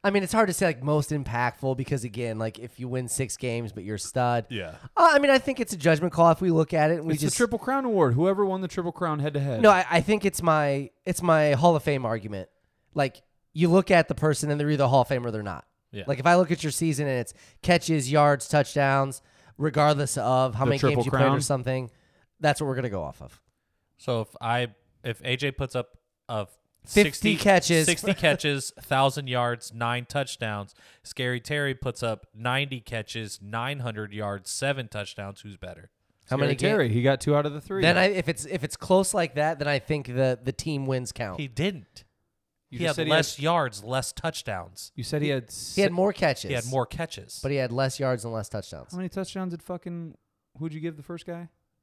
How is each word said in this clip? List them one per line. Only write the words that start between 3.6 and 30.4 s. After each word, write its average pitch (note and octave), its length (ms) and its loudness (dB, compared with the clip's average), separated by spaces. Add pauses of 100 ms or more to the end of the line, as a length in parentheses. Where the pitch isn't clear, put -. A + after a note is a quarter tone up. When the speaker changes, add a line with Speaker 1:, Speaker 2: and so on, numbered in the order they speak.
Speaker 1:
but F#2+ 100 -12
you're G#2 120 -6
a G2+ 40 -8
stud. A#2+ 500 0
Speaker 2:
Yeah. F2+ 260 -8 (200)
Speaker 1:
Uh, E4 180 8
I C#4+ 60 6
mean, C#4+ 120 4
I C4 80 6
think C4 200 -2
it's A3+ 140 -4
a F#3 40 -6
judgment D#3+ 360 2
call E3+ 180 6
if D#3+ 100 2
we F#3 100 2
look D#3+ 240 2
at D#3 160 4
it E3+ 80 0
and D#3 80 -8
we D#3+ 60 0
Speaker 3:
It's D3 100 0
Speaker 1:
just D3 120 0
Speaker 3:
the - 40 -4
Triple A#3+ 200 2
Crown C4+ 260 -2
Award. F3 280 4
Whoever F#3+ 320 2
won F#3+ 160 -2
the F#3 60 -6
Triple E3+ 240 -6
Crown D#3 280 -4
head-to-head. C#3 440 -2
Speaker 1:
No, G#3+ 80 12
I, F#3 180 6
I E3 120 4
think G#3 220 2
it's F#3 200 0
my, D3 480 2 (160)
it's F3 160 -4
my D#3 300 6
Hall D#3+ 220 6
of D3 80 2
Fame C#3 220 0
argument. G#2 440 -6 (440)
Like, C#3 300 -2 (300)
you E3 140 2
look F3+ 220 4
at F3 180 6
the D#3 80 -4
person D3 360 0
and D3 80 0
they're D3 100 0
either C#3 180 2
Hall C3 140 6
of A#2+ 60 2
Fame B2 180 -2
or A#2 60 -4
they're G#2+ 120 -6
not. F2+ 220 -10 (260)
Speaker 2:
Yeah. G2+ 140 -10
Speaker 1:
Like, C#3 140 -4
if C3+ 80 2
I F3 80 8
look F3 160 4
at - 120 -2
your D3+ 80 -2
season D3 360 -2
and B2+ 120 0
it's - 140 -6 (300)
catches, D#3+ 480 2
yards, D3 360 4
touchdowns, C#3 760 2 (340)
regardless D3 600 2
of B2+ 380 2
how C3 100 0
Speaker 3:
The B2 40 2
Speaker 1:
many C#3 100 0
Speaker 3:
Triple C#3 180 2
Speaker 1:
games A#2+ 100 0
you - 40 -2
played C3+ 120 2
or C3+ 60 4
Speaker 3:
Crown? C#3+ 120 2
Speaker 1:
something, C3 480 -4 (500)
that's D3+ 220 2
what D3 60 -2
we're C3 80 -4
gonna B2+ 140 -4
go F#2+ 120 -4
off D2 220 -10
of. - 180 -20 (560)
Speaker 2:
So A#2+ 240 -4
if - 200 -10
I, A#2+ 260 0 (360)
if A#2 200 -6
A B2+ 120 0
J C#3 160 -2
puts C3 240 -8
up - 220 -6 (320)
a G#2+ 160 -4 (400)
Speaker 1:
Fifty - 240 4
Speaker 2:
sixty, G#3 280 0
Speaker 1:
catches. E3+ 500 4
Speaker 2:
sixty F3 260 0
Speaker 1:
<laughs> - 120 -2
Speaker 2:
catches, C#3+ 540 0
thousand C3+ 480 0
yards, A#2+ 460 -2
nine A#2+ 320 -4
touchdowns, G#2+ 720 -6 (260)